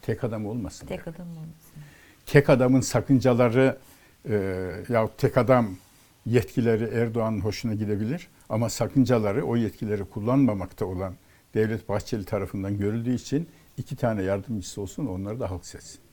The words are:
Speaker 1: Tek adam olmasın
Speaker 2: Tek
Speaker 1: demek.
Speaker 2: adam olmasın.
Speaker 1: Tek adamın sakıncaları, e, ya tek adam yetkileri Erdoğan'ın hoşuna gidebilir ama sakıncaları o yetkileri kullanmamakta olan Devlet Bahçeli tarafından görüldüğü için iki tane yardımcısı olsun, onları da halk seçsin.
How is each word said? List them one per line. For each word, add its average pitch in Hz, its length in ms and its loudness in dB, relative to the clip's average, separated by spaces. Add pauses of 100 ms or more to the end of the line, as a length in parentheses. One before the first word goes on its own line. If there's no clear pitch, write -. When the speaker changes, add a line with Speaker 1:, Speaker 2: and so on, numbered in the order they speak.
Speaker 1:
Tek 113 220 -4
adam 107 220 -4
olmasın 104 400 -8
Speaker 2:
Tek 185 200 -10
Speaker 1:
demek. 165 100 -12
Speaker 2:
adam 175 120 -14
olmasın. 160 240 -14 (720)
Speaker 1:
Tek 147 240 6
adamın 127 300 6
sakıncaları, 123 960 4 (500)
e, 107 60 -2 (540)
ya 113 200 2 (100)
tek - 180 2
adam 117 400 4 (500)
yetkileri 113 580 2
Erdoğan'ın 113 560 0
hoşuna 107 340 -4
gidebilir 107 540 -2 (200)
ama 110 200 0
sakıncaları 113 760 2
o 117 120 0
yetkileri 107 480 -2
kullanmamakta 110 800 0
olan 92 300 -6 (400)
Devlet 110 340 0
Bahçeli 98 360 -4
tarafından 98 540 -4
görüldüğü 117 360 -2
için 139 340 -4 (280)
iki 139 200 -10
tane 110 260 0
yardımcısı 98 580 -4
olsun, 117 260 -8
onları 98 340 -6
da 107 100 -6
halk 82 160 -10
seçsin. - 340 -18 (120)